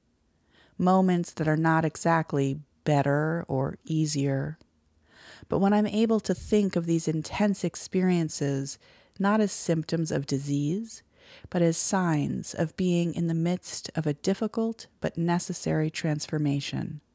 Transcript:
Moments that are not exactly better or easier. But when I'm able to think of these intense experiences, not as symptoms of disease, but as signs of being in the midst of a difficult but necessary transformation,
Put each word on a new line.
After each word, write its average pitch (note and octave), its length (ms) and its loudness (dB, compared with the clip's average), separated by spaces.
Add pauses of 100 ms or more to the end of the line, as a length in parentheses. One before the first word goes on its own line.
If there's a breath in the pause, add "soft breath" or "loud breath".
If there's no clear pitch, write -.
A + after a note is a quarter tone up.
(800 soft breath)
Moments F3+ 540 4
that D#3 140 0
are D#3 100 4
not D#3+ 280 4
exactly D3+ 760 0 (260)
better D3+ 640 2
or C3+ 380 -2
easier. D3 720 -2 (880 loud breath)
But - 120 0
when G3 140 4
I'm G#3+ 140 2
able G#3+ 340 2
to F#3 120 -2
think G3+ 420 0
of E3+ 120 0
these E3 200 0
intense F3 560 0
experiences, D#3+ 1160 -2 (400 soft breath)
not G#3 220 2
as G3 100 0
symptoms E3 600 -2
of C#3 140 -2
disease, D3 800 -2 (480 loud breath)
but F3+ 100 0
as E3 160 4
signs D3 800 0
of D#3+ 200 -2
being F3 380 2
in E3+ 140 -2
the E3 80 0
midst F3 600 -4
of D#3 120 0
a D3 80 2
difficult A3+ 720 -2 (140)
but - 180 -4
necessary E3 720 0
transformation, D3 1080 -2 (160)